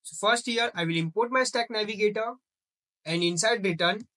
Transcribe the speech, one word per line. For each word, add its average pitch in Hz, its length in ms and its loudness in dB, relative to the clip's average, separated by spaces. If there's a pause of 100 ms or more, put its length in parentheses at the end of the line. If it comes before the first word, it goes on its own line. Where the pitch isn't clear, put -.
So - 240 -4
first 233 180 2
here, 233 300 0
I 175 80 -2
will 165 140 0
import 196 340 0
my 262 120 4
Stack 240 280 -2
Navigator, 214 640 -2 (720)
and 170 180 0
inside 190 420 2
return 175 360 0 (160)